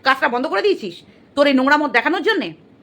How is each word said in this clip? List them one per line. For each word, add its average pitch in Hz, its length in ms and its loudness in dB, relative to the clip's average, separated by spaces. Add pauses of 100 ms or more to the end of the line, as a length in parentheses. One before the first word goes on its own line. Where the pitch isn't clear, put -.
কাজটা 277 260 0
বন্ধ 247 180 -2
করে 330 160 -2
দিয়েছিস 349 320 -2 (400)
তোর 285 120 2
এই 285 80 4
নোংরা 262 220 2
মত 294 140 -2
দেখানোর 302 320 0
জন্যে? 285 300 -2 (300)